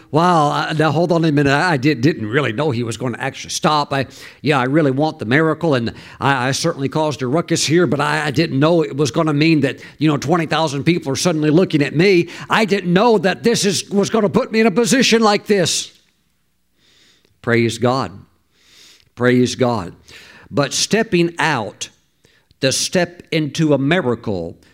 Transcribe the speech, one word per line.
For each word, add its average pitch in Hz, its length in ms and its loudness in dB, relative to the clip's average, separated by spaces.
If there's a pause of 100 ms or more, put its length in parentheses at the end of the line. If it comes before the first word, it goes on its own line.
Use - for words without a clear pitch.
(120)
wow, 160 380 2
I, 151 240 -4
now 156 180 0
hold 170 200 0
on 170 140 2
a 160 60 2
minute. 143 200 2
I, 160 220 0
I 143 40 0
did, 127 240 0
didn't 120 260 0
really 123 240 -2
know 139 200 -2
he 120 120 -4
was 110 140 -8
gonna 123 220 -6
actually 135 300 -10
stop. 151 420 -2
I, 135 160 -2 (340)
yeah, 143 180 0
I 120 60 0
really 143 260 2
want 156 280 -2
the 110 60 -8
miracle, 156 480 0
and 117 200 -2 (260)
I, 131 300 0
I - 20 -2
certainly 139 380 -4
caused 151 320 -4
a 127 60 -4
ruckus 165 380 -2
here, 170 220 2
but 139 120 0
I, 151 280 0
I 147 40 -4
didn't 135 280 -2
know 160 240 4
it 147 120 -6
was 139 140 0
gonna 160 240 0
mean 156 280 2
that, 131 220 -4 (140)
you 147 100 0
know, 147 100 2
twenty 160 280 0
thousand 147 380 -2
people 160 280 0
are 131 40 -2
suddenly 156 340 0
looking 160 320 4
at 143 140 -2
me. 175 340 4 (200)
I 214 160 2
didn't 185 280 0
know 214 260 4
that 151 240 -2
this 220 220 0
is, 180 240 -2
was 196 200 0
gonna 208 200 0
put 226 220 0
me 220 80 0
in 226 80 4
a 233 40 2
position 226 500 2
like 208 260 2
this." - 520 -2 (1400)
Praise 117 360 0
God. 123 340 -2 (1040)
Praise 123 400 2
God. 110 400 -2 (540)
But 131 240 -2
stepping 185 680 0
out, 135 500 -2 (720)
to 135 100 2
step - 600 -4
into 156 420 0
a 135 40 2
miracle 123 800 -2 (160)